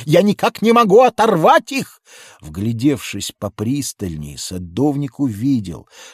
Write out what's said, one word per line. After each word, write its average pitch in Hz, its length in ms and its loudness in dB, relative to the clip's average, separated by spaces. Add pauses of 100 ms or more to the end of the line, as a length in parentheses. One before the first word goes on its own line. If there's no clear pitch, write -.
«я 160 160 4
никак 208 400 0
не 220 100 2
могу 233 300 6
оторвать 220 720 2
их!» - 300 -8 (400)
Вглядевшись 110 960 -4
попристальнее, 98 1000 -6
садовник 120 840 -4
увидел, 113 680 -2 (260)